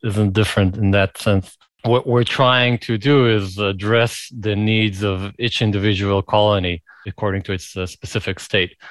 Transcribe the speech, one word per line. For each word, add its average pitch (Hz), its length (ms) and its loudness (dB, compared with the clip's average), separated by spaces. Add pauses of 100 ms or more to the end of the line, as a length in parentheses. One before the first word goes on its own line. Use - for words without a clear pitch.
isn't 104 300 0
different 98 420 2
in 101 160 2
that 98 260 0
sense. 98 400 -2 (260)
What 120 220 2
we're 120 200 2
trying 123 540 2
to 117 180 -2
do 135 300 4
is 98 300 0
address 104 800 -2
the 104 200 -2
needs 107 480 0
of 98 340 -2
each 117 220 -4
individual 101 600 2
colony 98 640 0 (240)
according 98 340 -4
to 98 100 -10
its, - 240 -8
uh, 92 120 -6
specific - 520 -8
state. - 380 -2 (140)